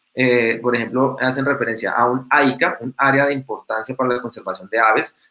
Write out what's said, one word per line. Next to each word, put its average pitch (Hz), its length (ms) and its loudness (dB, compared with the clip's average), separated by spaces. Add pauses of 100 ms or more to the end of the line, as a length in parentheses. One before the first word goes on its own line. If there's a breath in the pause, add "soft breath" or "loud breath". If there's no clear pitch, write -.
(160)
eh, 123 460 2
por 120 140 0
ejemplo, 120 440 0
hacen 131 260 0
referencia 113 460 -2
a 120 180 2
un 131 200 -2
aica, 143 500 2
un 127 180 -10
área 139 280 2
de 143 80 0
importancia 113 640 -8
para 127 200 0
la 123 60 -6
conservación 95 500 -10
de 113 80 0
aves. 113 340 2 (180)